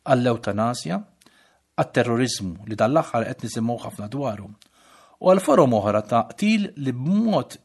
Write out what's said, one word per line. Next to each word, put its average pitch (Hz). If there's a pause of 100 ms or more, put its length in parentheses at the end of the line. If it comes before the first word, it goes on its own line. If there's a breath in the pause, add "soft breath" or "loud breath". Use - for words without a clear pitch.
għall-eutanasja, 123 (720 soft breath)
għat-terrorizmu 113
li 107
dal-aħħar 120
qed -
nisimgħu 117
ħafna 104
dwaru, 110
u -
għal 190
forom 175
oħra 104
ta' 117
qtil 208
li 131
b'mod 170